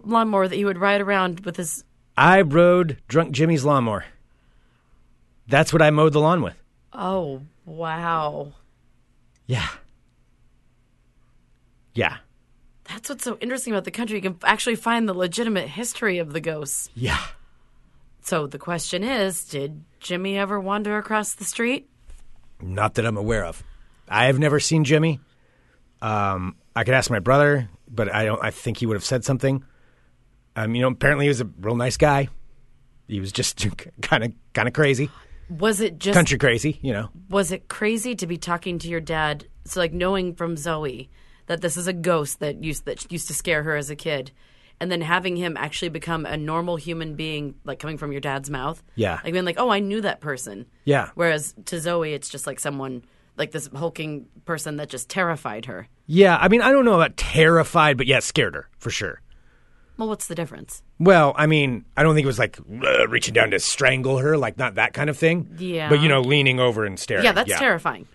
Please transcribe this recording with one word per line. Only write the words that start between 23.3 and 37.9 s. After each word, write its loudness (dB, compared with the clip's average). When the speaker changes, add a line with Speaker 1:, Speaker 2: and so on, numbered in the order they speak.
Speaker 2:
of. -12
I 4
have 4
never 2
seen 2
Jimmy. 2
Um, -2
I 0
could 0
ask 2
my 0
brother, 4
but -4
I 0
don't, -2
I -2
think -6
he -4
would 0
have -6
said -2
something. 0
Um, -2
you 0
know, 4
apparently 2
he 4
was 0
a -4
real -4
nice -2
guy. 4
He -6
was -6
just -4
<laughs> -6
kinda, 0
kinda 0
crazy. 0
Speaker 1:
Was -2
it -4
just 0
Speaker 2:
Country 4
crazy, 0
you -2
know. -4
Speaker 1:
Was 0
it -8
crazy -4